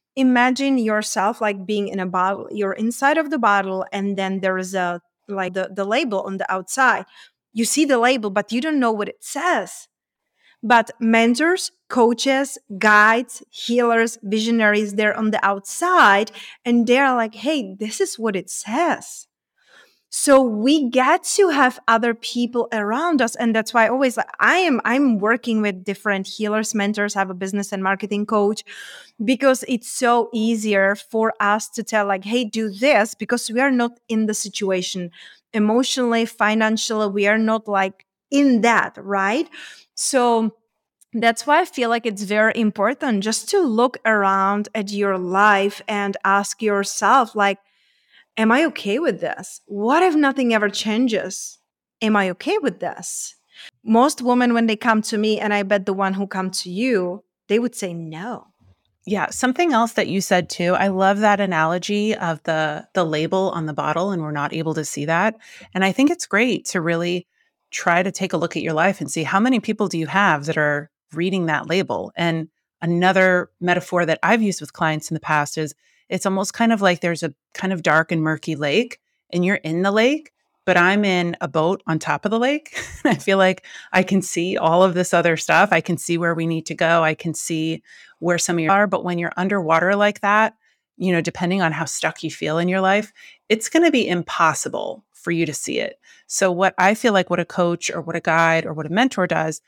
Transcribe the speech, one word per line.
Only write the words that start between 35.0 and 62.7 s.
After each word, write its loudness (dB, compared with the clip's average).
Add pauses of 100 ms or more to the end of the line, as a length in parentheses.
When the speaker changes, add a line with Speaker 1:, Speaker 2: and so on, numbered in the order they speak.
Speaker 1:
emotionally, 0
financially, 0
we -2
are 4
not, 0
like, -2 (240)
in 4
that, 2
right? -2 (440)
So 0 (560)
that's 0
why 4
I 2
feel -4
like 0
it's -4
very 2
important 0
just -4
to 2
look 2
around 2
at -6
your -2
life 2
and -4
ask 0
yourself, 2
like, 2 (800)
"Am 2
I 4
okay -4
with -2
this? -8
What 0
if 4
nothing 2
ever 2
changes? -4 (420)
Am 2
I 2
okay -2
with -4
this?" -10 (500)
Most 2
women, 2
when 2
they 0
come 2
to -4
me, 0
and -2
I 0
bet 0
the 0
one -2
who -4
come -6
to -8
you, -2 (260)
they 2
would -2
say -8
no. -10 (580)
Speaker 2:
Yeah, -2
something 0
else 2
that 0
you -2
said 0
too, 0
I 2
love 2
that 4
analogy 0
of -4
the, -2